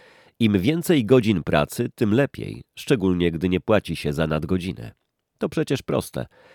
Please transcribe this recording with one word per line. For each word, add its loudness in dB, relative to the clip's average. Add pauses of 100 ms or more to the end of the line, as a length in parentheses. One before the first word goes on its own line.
(400)
im 4
więcej 2
godzin 4
pracy, 0
tym 0
lepiej, -2 (120)
szczególnie 2
gdy -2
nie 2
płaci 0
się -4
za 0
nadgodziny. -4 (460)
To -4
przecież -2
proste. -6 (280)